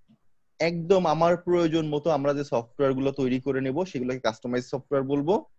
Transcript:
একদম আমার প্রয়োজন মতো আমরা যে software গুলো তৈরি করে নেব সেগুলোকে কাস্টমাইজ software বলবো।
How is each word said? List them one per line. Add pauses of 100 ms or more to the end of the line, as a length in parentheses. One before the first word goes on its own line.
(580)
একদম
আমার
প্রয়োজন
মতো
আমরা
যে
software
গুলো
তৈরি
করে
নেব
সেগুলোকে
কাস্টমাইজ
software
বলবো। (140)